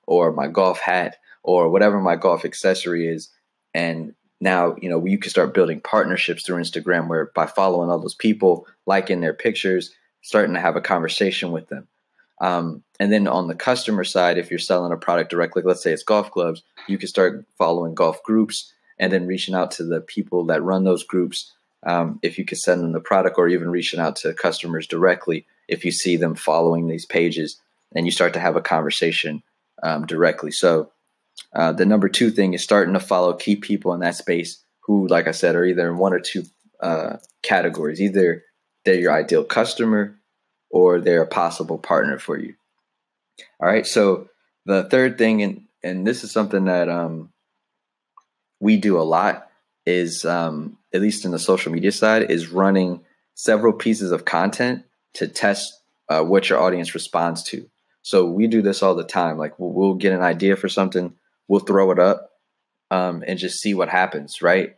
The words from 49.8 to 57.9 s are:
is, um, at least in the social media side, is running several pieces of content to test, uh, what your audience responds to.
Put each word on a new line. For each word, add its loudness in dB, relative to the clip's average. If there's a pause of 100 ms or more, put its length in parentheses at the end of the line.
is, -2
um, -4 (160)
at 0
least 0
in -4
the -4
social 0
media 0
side, 2
is -2
running 2 (340)
several 4
pieces -2
of -2
content -2 (300)
to -6
test, -2 (300)
uh, 2
what 2
your 4
audience 0
responds -4
to. -12 (320)